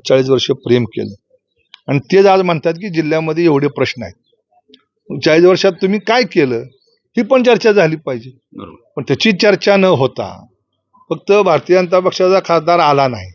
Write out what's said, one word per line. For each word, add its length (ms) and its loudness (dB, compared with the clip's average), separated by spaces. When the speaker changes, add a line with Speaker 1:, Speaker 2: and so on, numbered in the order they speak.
Speaker 1:
चाळीस 220 2
वर्ष 160 2
प्रेम 400 0
केलं 280 -8
आणि 120 -2
तेच 260 -2
आज 160 2
म्हणतात 320 -2
की 160 -12
जिल्ह्यामध्ये 540 -2
एवढे 240 2
प्रश्न 360 -6
आहेत, 100 -14
चाळीस 200 4
वर्षात 260 4
तुम्ही 280 -2
काय 240 0
केलं 400 -2
ही 40 0
पण 220 0
चर्चा 280 2
झाली 240 2
पाहिजे. 360 -10
Speaker 2:
बरोबर. 420 -20
Speaker 1:
पण 80 -8
त्याची 280 0
चर्चा 440 2
न 80 2
होता 600 -2
फक्त 220 -4
भारतीय 500 2
जनता 180 0
पक्षाचा 460 0
खासदार 340 0
आला 280 2
नाही 280 -10